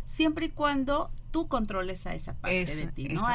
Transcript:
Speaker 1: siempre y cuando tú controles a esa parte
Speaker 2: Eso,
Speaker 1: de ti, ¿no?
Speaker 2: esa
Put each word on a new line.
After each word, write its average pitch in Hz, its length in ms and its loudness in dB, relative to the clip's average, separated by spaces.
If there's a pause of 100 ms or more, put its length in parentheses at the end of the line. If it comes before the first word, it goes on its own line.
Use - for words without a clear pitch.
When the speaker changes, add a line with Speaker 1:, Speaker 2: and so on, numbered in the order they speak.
Speaker 1:
siempre 320 420 2
y - 20 -6
cuando 285 600 2 (220)
tú 330 160 2
controles 196 580 -2
a 175 80 -4
esa - 220 -6
parte 185 260 0
Speaker 2:
Eso, 156 240 0
Speaker 1:
de - 60 -2
ti, 135 140 -6
¿no? 156 160 0
Speaker 2:
esa 233 140 4